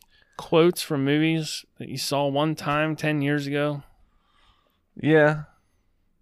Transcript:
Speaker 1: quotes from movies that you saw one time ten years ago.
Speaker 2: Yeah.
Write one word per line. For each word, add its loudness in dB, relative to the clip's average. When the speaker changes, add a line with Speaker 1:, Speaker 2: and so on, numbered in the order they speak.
Speaker 1:
quotes 2
from -2
movies 0
that -12
you -8
saw -2
one 0
time -2
ten -2
years 0
ago. -4
Speaker 2:
Yeah. 4